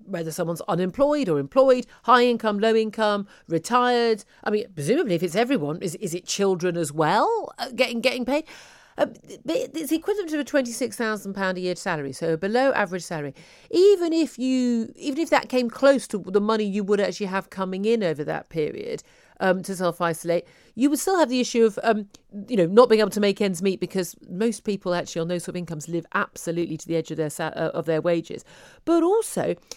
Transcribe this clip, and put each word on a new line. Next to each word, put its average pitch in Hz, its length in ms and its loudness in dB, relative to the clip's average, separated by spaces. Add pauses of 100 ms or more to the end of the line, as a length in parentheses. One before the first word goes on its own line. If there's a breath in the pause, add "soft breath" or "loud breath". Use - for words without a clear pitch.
whether 170 260 -6
someone's 165 360 -4
unemployed 214 640 2
or 147 100 2
employed, 254 460 4 (180 loud breath)
high 247 220 6
income, 220 340 2
low 220 160 4
income, 214 500 0 (220 loud breath)
retired, 233 800 2 (180 soft breath)
I - 60 -2
mean, 208 160 0 (100)
presumably 196 400 0
if 160 80 0
it's 170 120 -2
everyone, 196 460 0
is, 170 140 -6
is 170 180 -6
it 180 120 -8
children 185 500 0
as 165 160 -2
well, 220 680 0
uh, 269 120 -8
getting, 240 320 -2
getting 247 240 0
paid? 285 180 0 (520 loud breath)
Uh, - 120 0 (360)
but 330 140 -2 (160)
it's 302 160 -6
the 320 60 0
equivalent 359 380 -2
of 302 60 -2
a 285 40 0
twenty-six 240 520 -2
thousand 208 380 -4
pound 190 240 -2
a 185 40 -8
year 180 140 -2
salary, 151 380 -4
so 165 200 -2
a 160 40 -2
below 240 360 2
average 185 280 -2
salary. 147 320 -8 (380 loud breath)
Even 349 420 6
if 320 240 0
you, 247 580 0
even 277 240 -6
if 320 120 -2
that - 180 2
came 254 180 0
close 269 400 4
to 208 120 -6
the 190 200 0
money 214 240 0
you 202 200 -2
would 202 160 0
actually 190 260 -2
have 190 240 -6
coming 190 360 -4
in 226 180 2
over 151 200 -2
that 156 260 -6
period, - 520 -4 (380 soft breath)
um, 185 240 2
to 196 120 -8
self-isolate, 170 680 0 (300 soft breath)
you 277 160 4
would 294 80 0
still 381 180 2
have 302 120 4
the 254 100 2
issue 233 260 4
of, 208 160 2
um, 214 260 0 (400)
you 247 80 -4
know, 175 120 4
not 220 200 8
being 220 140 4
able 208 80 0
to 214 100 -4
make 202 220 0
ends 185 220 -2
meet 196 160 0
because 180 360 -4 (140)
most 208 340 -4
people 196 300 -4
actually 170 280 -4
on 165 60 -4
those 175 160 -4
sort 175 100 -10
of 180 40 -6
incomes 165 320 -8
live 165 240 -4
absolutely 170 640 -4
to - 100 -14
the 165 80 -2
edge 160 140 -4
of 156 80 -10
their 156 140 -2
sa-, 160 160 -6
uh, 160 260 -4
of 156 120 -6
their 160 140 0
wages. 170 460 -2 (400 loud breath)
But 330 160 4
also, 339 540 0 (220 loud breath)